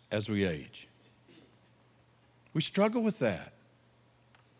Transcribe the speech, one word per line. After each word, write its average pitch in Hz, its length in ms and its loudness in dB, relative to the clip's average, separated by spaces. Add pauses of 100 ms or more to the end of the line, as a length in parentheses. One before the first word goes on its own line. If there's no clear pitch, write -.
as 107 200 -2
we 101 160 2
age. 78 420 -6 (1700)
We 156 80 0
struggle 220 420 2
with 220 160 0
that. 104 320 0 (1080)